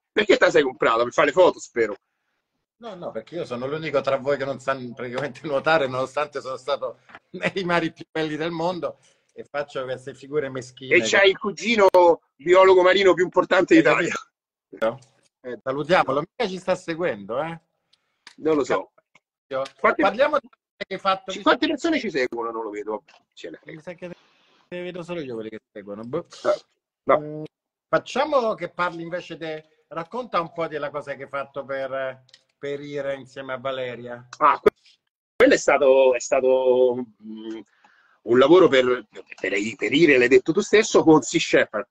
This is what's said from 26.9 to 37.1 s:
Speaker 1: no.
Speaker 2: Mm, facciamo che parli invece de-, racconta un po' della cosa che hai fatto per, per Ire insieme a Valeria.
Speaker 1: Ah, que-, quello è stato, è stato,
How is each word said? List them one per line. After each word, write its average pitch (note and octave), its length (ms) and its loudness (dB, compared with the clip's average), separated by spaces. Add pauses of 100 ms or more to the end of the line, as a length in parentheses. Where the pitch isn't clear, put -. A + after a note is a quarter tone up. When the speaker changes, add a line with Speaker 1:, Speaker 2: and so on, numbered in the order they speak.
Speaker 1:
no. C#3 160 2
Speaker 2:
Mm, D3+ 240 -12 (440)
facciamo A#3+ 680 -2
che E3+ 140 -10
parli E3+ 340 -6
invece E3 340 -10
de-, D#3 520 -14
racconta F#3 520 -8
un E3 100 -8
po' E3 160 -6
della D3 220 -8
cosa C#3 240 -10
che C3 100 -14
hai - 60 -14
fatto C#3 360 -10
per, C3 580 -8 (340)
per C#3+ 220 -10
Ire C#3+ 360 -8
insieme C3 380 -14
a B2+ 40 -6
Valeria. B2 680 -10 (100)
Speaker 1:
Ah, C#3+ 220 4
que-, - 120 2 (640)
quello C4+ 200 6
è - 20 4
stato, C3+ 560 4
è A#2+ 60 -4
stato, B2+ 760 2 (280)